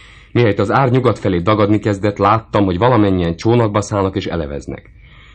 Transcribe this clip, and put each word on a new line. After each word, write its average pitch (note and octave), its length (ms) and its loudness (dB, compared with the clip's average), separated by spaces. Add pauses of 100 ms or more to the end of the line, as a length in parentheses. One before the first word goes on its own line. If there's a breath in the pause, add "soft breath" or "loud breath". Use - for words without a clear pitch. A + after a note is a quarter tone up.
(320 loud breath)
Mihelyt A2+ 280 2
az G#2 120 -2
ár B2+ 200 2
nyugat A#2+ 280 0
felé F#2 200 -2
dagadni G#2 400 2
kezdett, G2+ 380 -2
láttam, G#2 480 0
hogy F2+ 120 -2
valamennyien G2 580 2
csónakba A2 460 0
szállnak G2 340 -2
és F#2+ 100 -4
eleveznek. C#2+ 640 -8 (460 soft breath)